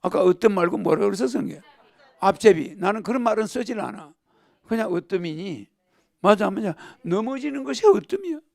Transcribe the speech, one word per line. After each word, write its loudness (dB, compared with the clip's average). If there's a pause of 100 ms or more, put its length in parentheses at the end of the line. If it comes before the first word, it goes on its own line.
아까 0
어뜸 4
말고 0
뭐라 0
그랬어, 0
성경? -6 (600)
앞제비. 4
나는 -2
그런 -2
말은 0
쓰질 -6
않아. -12 (520)
그냥 -2
어뜸이니. -6 (520)
맞아, 4
안 -4
맞아? -4 (280)
넘어지는 -4
것이 0
어뜸이야. 2 (160)